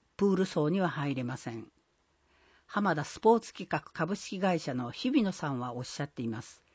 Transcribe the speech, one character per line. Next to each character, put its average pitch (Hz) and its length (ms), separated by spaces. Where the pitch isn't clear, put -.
プ 202 160
ー 185 40
ル 185 100
層 156 240
に 190 100
は 180 80
入 143 260
れ 127 100
ま 127 120
せ - 160
ん。 113 180
浜 202 300
田 147 100
ス - 160
ポ 226 160
ー 226 40
ツ - 120
企 - 180
画 - 220
株 175 240
式 - 240
会 185 200
社 147 120
の 123 180
日 - 200
比 269 120
野 196 100
さ 151 180
ん 131 80
は 123 160
お 123 60
っ 127 40
し - 160
ゃ 143 40
っ 147 40
て - 140
い 117 60
ま 110 120
す。 - 220